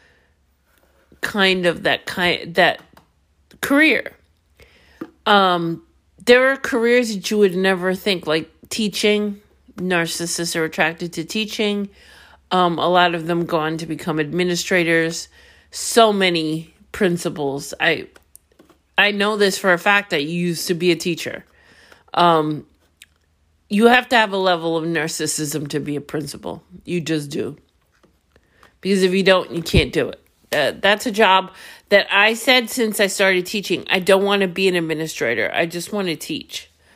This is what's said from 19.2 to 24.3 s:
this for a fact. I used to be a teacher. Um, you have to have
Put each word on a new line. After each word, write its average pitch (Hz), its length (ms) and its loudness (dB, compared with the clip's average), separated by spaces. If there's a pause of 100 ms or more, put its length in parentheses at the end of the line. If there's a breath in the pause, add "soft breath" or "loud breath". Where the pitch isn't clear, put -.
this 196 220 2
for 190 140 2
a 175 60 2
fact. 202 340 0
I 175 40 0
used 170 520 -4
to 180 60 -2
be 175 160 0
a 165 60 2
teacher. 160 480 -6 (680 soft breath)
Um, 156 520 2 (1040)
you 214 180 4
have 247 220 4
to 262 80 2
have 214 160 2